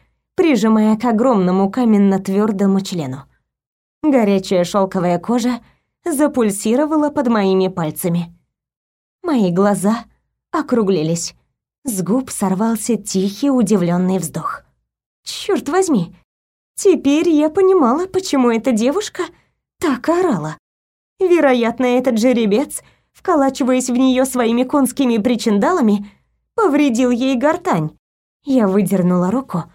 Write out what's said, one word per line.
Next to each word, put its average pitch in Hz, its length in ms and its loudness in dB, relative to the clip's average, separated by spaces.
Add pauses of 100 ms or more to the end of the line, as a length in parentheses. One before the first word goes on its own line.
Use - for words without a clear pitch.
(360)
прижимая 220 600 2
к 220 80 -6
огромному 196 680 2
каменно-твердому 196 1080 2
члену. 147 440 -8 (800)
Горячая 202 600 2
шелковая 185 540 0
кожа 240 420 -2 (440)
запульсировала 285 1040 0
под 285 180 -2
моими 190 400 0
пальцами. 175 640 -4 (920)
Мои 240 280 0
глаза 202 540 0 (500)
округлились. 190 800 -2 (500)
С 202 180 -6
губ 247 280 -2
сорвался 214 680 -2
тихий, 196 540 -4
удивленный 185 680 0
вздох. - 440 -10 (600)
Черт - 440 -6
возьми, 302 460 0 (600)
теперь 320 520 2
я 311 220 2
понимала, 359 560 2
почему 285 440 0
эта 226 220 0
девушка 285 520 -2 (560)
так - 280 -2
орала. 254 480 0 (600)
Вероятно, 262 680 2
этот 247 340 0
жеребец, 240 640 0 (300)
вколачиваясь 269 760 0
в 240 60 -2
нее 262 280 2
своими 240 380 0
конскими 254 560 0
причиндалами, 214 920 0 (440)
повредил 277 560 2
ей 262 260 0
гортань. 277 600 -2 (480)
Я 262 220 2
выдернула 185 640 2
руку 226 340 -4 (100)